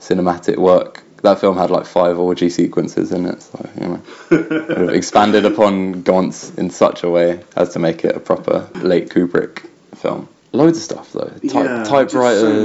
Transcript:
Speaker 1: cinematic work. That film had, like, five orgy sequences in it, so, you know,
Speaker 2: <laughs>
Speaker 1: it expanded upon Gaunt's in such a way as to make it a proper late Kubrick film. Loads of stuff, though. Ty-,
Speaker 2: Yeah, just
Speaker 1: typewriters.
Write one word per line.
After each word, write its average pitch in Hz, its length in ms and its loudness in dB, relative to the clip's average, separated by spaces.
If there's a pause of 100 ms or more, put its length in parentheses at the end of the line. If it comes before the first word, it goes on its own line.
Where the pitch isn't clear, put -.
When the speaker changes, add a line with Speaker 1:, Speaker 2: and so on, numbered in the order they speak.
Speaker 1:
cinematic 90 560 -2
work. 90 460 2 (200)
That 98 180 4
film 98 160 2
had, 90 140 0
like, 87 160 0
five 87 320 0
orgy 87 320 0
sequences 85 600 -2
in 90 160 -4
it, - 160 -8
so, - 260 -16 (120)
you 92 80 -6
know, 87 140 -8 (280)
Speaker 2:
<laughs> - 0 -
Speaker 1:
it 156 640 0
expanded 104 500 2
upon 98 580 0
Gaunt's 92 520 0
in 87 160 -4
such - 320 0
a 87 80 0
way 87 300 2 (160)
as 90 160 0
to - 60 -8
make 82 260 -2
it 71 100 0
a - 60 -6
proper - 540 -2
late 87 360 0
Kubrick - 560 -2 (300)
film. - 320 -6 (240)
Loads 160 260 2
of - 60 -12
stuff, - 280 -12
though. - 160 -8 (200)
Ty-, - 160 -2
Speaker 2:
Yeah, - 140 -4
just - 120 -6
Speaker 1:
typewriters. 127 500 2 (240)